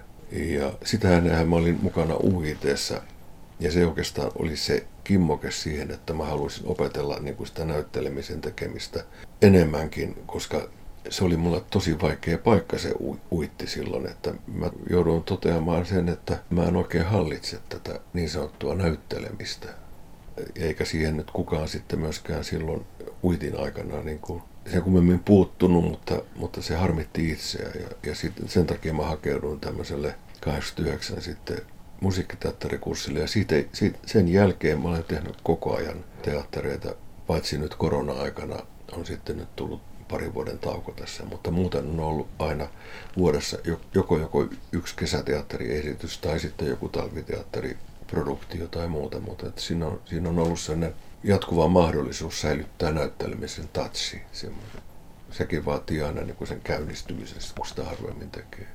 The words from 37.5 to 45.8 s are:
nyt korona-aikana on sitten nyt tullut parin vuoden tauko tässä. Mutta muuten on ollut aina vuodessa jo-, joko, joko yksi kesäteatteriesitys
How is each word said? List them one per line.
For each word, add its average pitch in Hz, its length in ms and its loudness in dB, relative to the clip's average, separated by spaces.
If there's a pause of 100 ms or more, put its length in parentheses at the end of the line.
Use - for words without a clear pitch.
nyt 78 160 -4
korona-aikana 71 840 -2 (340)
on - 140 -8
sitten - 300 -6
nyt - 200 -10
tullut - 260 -6 (280)
parin - 240 -4
vuoden - 240 -6
tauko - 340 -4
tässä. - 320 -10
Mutta - 260 -6
muuten 85 360 2
on 80 140 -2
ollut 78 280 -2 (100)
aina 76 300 -2 (480)
vuodessa 78 480 4
jo-, 82 160 0 (140)
joko, 90 240 4
joko 73 280 2 (260)
yksi - 240 -4
kesäteatteriesitys 73 1200 -2